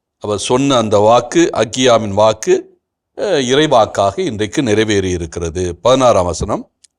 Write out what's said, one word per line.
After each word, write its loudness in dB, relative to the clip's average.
அவர் -6
சொன்ன 0
அந்த 2
வாக்கு, 2
அக்கியாவின் 0
வாக்கு, 0
அஹ், -2
இறைவாக்காக 0
இன்றைக்கு -4
நிறைவேறி 0
இருக்கிறது. -6
பதினாறாம் 2
வசனம். -6